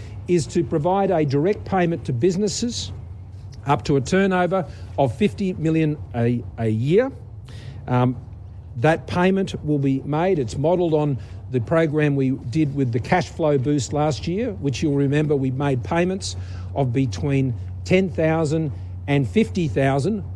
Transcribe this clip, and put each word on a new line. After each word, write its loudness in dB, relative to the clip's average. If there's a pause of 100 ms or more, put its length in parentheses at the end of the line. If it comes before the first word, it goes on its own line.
(300)
is 2
to 0
provide 2
a 4
direct 0
payment 0
to -2
businesses 0 (720)
up 2
to 4
a 2
turnover 2 (320)
of 4
fifty 0
million 0 (180)
a, 0 (160)
a 0
year. 2 (760)
Um, 2 (640)
that 2
payment 0
will 0
be 2
made. 0
It's -4
modelled 2
on 2 (340)
the 0
program 2
we 2
did -2
with 0
the 0
cash 2
flow 2
boost 0
last 0
year, -2
which -4
you'll 2
remember 2
we 0
made 0
payments -2 (360)
of 0
between 0 (300)
ten 4
thousand 2 (360)
and 2
fifty 2
thousand 0 (120)